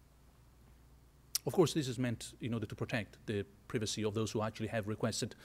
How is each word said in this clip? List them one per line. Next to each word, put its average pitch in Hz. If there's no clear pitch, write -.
Of 139
course, 175
this 151
is 123
meant 123
in 120
order 110
to -
protect -
the 101
privacy 107
of 104
those 110
who 107
actually 110
have 104
requested 107